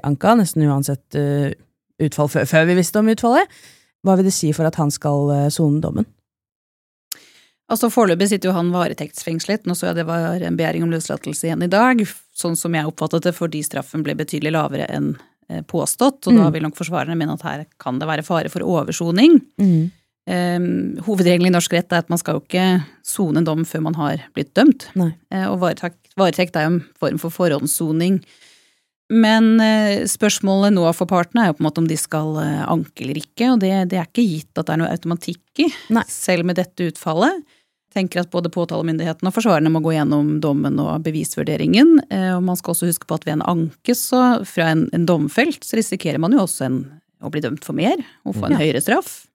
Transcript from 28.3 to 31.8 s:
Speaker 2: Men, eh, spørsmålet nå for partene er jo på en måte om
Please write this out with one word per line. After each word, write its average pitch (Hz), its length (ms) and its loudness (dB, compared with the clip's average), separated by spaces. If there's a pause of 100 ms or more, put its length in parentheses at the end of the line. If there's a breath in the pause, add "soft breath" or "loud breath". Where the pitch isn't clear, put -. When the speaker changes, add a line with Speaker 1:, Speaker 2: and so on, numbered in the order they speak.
Speaker 2:
Men, 220 500 6
eh, 214 440 2
spørsmålet 202 680 2
nå 170 200 4
for 175 120 -4
partene 180 360 0
er 208 60 4
jo 156 60 0
på - 60 -8
en 156 100 0
måte 156 80 -6
om 165 100 2